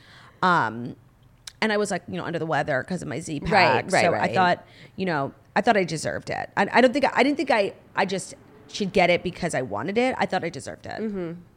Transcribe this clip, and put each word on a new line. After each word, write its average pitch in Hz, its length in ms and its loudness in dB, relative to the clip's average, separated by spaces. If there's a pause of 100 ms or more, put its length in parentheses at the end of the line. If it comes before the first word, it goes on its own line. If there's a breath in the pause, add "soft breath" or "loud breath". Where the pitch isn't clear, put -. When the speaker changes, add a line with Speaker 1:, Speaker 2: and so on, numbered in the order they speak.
(420 loud breath)
Speaker 1:
Um, 120 540 2 (680)
and 220 100 0
I 208 60 2
was, 202 120 0
like, 175 180 -4
you 185 100 -8
know, - 60 -6
under 165 140 -6
the 156 80 -4
weather 147 400 0
'cause 175 140 -6
of 147 80 -10
my 127 120 -6
Z-Pak. 160 300 -6
Speaker 2:
Right, 180 400 4
right, 147 140 4
Speaker 1:
So 110 40 6
I 107 100 2
Speaker 2:
right. 120 160 0
Speaker 1:
thought, 180 320 2 (300 loud breath)
you 190 100 -4
know, 143 260 -2 (240)
I 202 60 0
thought 202 160 4
I 185 60 2
deserved 151 440 -6
it. - 280 -6
I, 196 140 2
I 233 120 4
don't 254 100 8
think, 262 140 0 (100)
I 233 60 4
didn't 277 160 2
think 311 120 -2
I, 208 220 0 (240)
I 196 80 2
just 185 300 -6 (360)
should 196 220 -4
get 180 160 6
it 175 140 4
because 170 320 -4
I 131 80 0
wanted 131 340 -4
it. 254 220 2
I 202 80 0
thought 185 180 -2
I 175 60 -4
deserved - 340 -12
it. - 160 -10
Speaker 2:
Mm-hmm. 190 320 -6 (240)